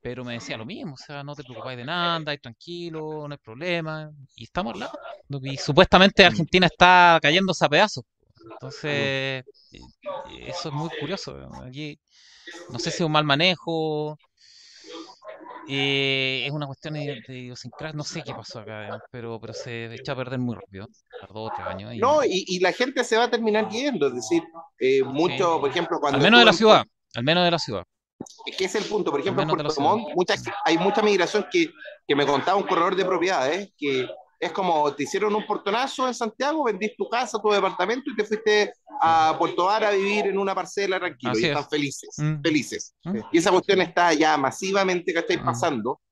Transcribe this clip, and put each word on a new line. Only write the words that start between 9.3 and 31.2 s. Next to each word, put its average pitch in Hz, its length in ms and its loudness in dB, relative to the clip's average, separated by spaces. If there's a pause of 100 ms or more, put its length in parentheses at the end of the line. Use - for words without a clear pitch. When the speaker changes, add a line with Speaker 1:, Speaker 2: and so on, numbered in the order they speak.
Speaker 3:
Mm. - 40 -20 (560)
Speaker 1:
eh, - 160 -18
eso 147 220 -8
es 139 40 -10
muy 156 160 -6 (100)
curioso. 151 380 -8 (260)
Aquí, 147 360 -14 (720)
no - 80 -12
sé - 100 -4
si - 80 -8
es - 80 -2
un 156 60 0
mal 151 140 2
manejo, 156 920 0 (1500)
eh, 135 800 -2
es 139 40 -6
una 147 140 -6
cuestión 151 300 -12
de, 143 320 -8
de 127 100 -14
idiosincrasia, 127 580 -14
no 147 80 -8
sé 151 200 -10
qué - 100 -12
pasó 117 260 -14
acá, 107 220 -12
digamos, 104 300 -12
pero, 113 280 -10
pero 110 140 -14
se 117 400 -10
echó 135 200 -10
a - 20 -4
perder 127 240 -8
muy 120 160 -4
rápido, 95 320 -14 (340)
a 98 60 -18
dos 110 240 -10
o - 40 -8
tres - 120 -8
años. 101 260 -10
Y 117 60 -8
Speaker 3:
No, 285 240 4
y, 190 240 0
y 180 120 -4
la 180 120 4
gente 254 320 -2
se 220 140 0
va 240 80 4
a 240 60 -2
terminar 220 380 0
yendo, 226 380 0
es 123 80 -2
decir, 165 260 0 (380)
eh, 135 240 4
mucho, 165 520 2
Speaker 1:
Sí. 147 40 0
Speaker 3:
por 139 100 0
ejemplo, 165 300 -2
cuando 143 180 2
Speaker 1:
Al 139 60 4
menos 226 160 10
de 233 60 10
la 214 60 10
Speaker 3:
estuve 220 200 6
en - 60 12
Speaker 1:
ciudad, 113 80 2 (280)
al 117 100 -4
menos 170 220 4
de 175 60 4
la 170 80 0
ciudad. 101 240 -6 (600)
Speaker 3:
Es - 100 -12
que 190 100 -2
es 185 100 -6
el 208 100 0
punto, 190 260 -2
por 143 80 0
Speaker 1:
Al 135 40 -4
Speaker 3:
ejemplo, 190 200 -2
en 156 40 -2
Speaker 1:
menos 165 100 0
de 151 60 -4
la 147 60 -2
Speaker 3:
Puerto 143 120 -2
Speaker 1:
ciudad. 202 220 2
Speaker 3:
Montt, - 120 -8
mucha, 185 200 2 (300)
hay 165 120 4
mucha 202 240 2
migración 202 500 2